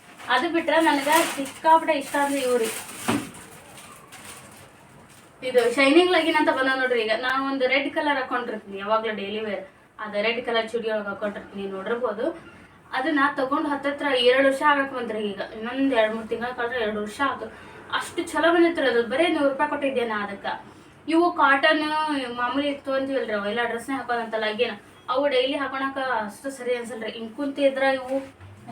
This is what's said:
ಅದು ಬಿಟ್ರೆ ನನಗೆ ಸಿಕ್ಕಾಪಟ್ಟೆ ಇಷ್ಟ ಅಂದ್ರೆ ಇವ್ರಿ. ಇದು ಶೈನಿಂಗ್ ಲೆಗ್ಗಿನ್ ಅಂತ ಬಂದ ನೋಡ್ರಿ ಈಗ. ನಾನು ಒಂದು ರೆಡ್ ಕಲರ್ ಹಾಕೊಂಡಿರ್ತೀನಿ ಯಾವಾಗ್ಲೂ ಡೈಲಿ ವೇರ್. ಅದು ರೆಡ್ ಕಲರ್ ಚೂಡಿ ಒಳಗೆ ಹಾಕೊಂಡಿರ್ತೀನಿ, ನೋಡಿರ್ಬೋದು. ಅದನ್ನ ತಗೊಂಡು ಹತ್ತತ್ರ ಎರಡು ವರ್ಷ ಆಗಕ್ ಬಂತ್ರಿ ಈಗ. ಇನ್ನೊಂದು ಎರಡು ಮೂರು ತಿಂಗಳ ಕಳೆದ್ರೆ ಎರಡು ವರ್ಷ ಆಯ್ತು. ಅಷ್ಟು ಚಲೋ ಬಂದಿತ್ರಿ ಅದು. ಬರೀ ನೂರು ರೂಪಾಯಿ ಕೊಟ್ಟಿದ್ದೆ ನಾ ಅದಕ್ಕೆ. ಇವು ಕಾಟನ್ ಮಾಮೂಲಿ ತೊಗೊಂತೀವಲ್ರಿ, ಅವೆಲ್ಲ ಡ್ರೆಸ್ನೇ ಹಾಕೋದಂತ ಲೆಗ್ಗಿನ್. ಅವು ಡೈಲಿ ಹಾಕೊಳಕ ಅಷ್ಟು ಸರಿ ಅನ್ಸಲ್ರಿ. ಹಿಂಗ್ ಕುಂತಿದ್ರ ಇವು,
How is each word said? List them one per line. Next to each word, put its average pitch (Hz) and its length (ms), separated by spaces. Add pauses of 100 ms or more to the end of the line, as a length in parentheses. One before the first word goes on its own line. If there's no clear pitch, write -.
(300)
ಅದು 302 240
ಬಿಟ್ರೆ 320 280
ನನಗೆ 311 540
ಸಿಕ್ಕಾಪಟ್ಟೆ 320 580
ಇಷ್ಟ 277 220
ಅಂದ್ರೆ 277 260
ಇವ್ರಿ. 247 240 (2750)
ಇದು 247 320
ಶೈನಿಂಗ್ 311 360
ಲೆಗ್ಗಿನ್ 320 240
ಅಂತ 311 140
ಬಂದ 269 300
ನೋಡ್ರಿ 247 220
ಈಗ. 220 160
ನಾನು 262 340
ಒಂದು 262 160
ರೆಡ್ 277 280
ಕಲರ್ 294 220
ಹಾಕೊಂಡಿರ್ತೀನಿ 233 600
ಯಾವಾಗ್ಲೂ 214 360
ಡೈಲಿ 202 300
ವೇರ್. 190 200 (340)
ಅದು 208 220
ರೆಡ್ 233 240
ಕಲರ್ 226 260
ಚೂಡಿ 226 200
ಒಳಗೆ 208 160
ಹಾಕೊಂಡಿರ್ತೀನಿ, 202 600
ನೋಡಿರ್ಬೋದು. 220 840 (380)
ಅದನ್ನ 285 280 (160)
ತಗೊಂಡು 285 340
ಹತ್ತತ್ರ 285 360
ಎರಡು 262 420
ವರ್ಷ 269 200
ಆಗಕ್ 277 260
ಬಂತ್ರಿ 214 260
ಈಗ. 202 220 (120)
ಇನ್ನೊಂದು 254 420
ಎರಡು 220 200
ಮೂರು 226 120
ತಿಂಗಳ 233 280
ಕಳೆದ್ರೆ 240 240
ಎರಡು 214 220
ವರ್ಷ 208 240
ಆಯ್ತು. 220 200 (480)
ಅಷ್ಟು - 300
ಚಲೋ 330 300
ಬಂದಿತ್ರಿ 330 340
ಅದು. 233 200
ಬರೀ 277 200
ನೂರು 302 220
ರೂಪಾಯಿ 285 200
ಕೊಟ್ಟಿದ್ದೆ 277 360
ನಾ 220 180
ಅದಕ್ಕೆ. - 380 (460)
ಇವು 339 260
ಕಾಟನ್ 302 560 (460)
ಮಾಮೂಲಿ 262 380
ತೊಗೊಂತೀವಲ್ರಿ, 269 600
ಅವೆಲ್ಲ 208 300
ಡ್ರೆಸ್ನೇ 233 320
ಹಾಕೋದಂತ 240 420
ಲೆಗ್ಗಿನ್. 214 400 (320)
ಅವು 269 180
ಡೈಲಿ 269 300
ಹಾಕೊಳಕ 269 400
ಅಷ್ಟು 254 540
ಸರಿ 247 240
ಅನ್ಸಲ್ರಿ. 226 360
ಹಿಂಗ್ 226 240
ಕುಂತಿದ್ರ 277 480
ಇವು, 269 500 (380)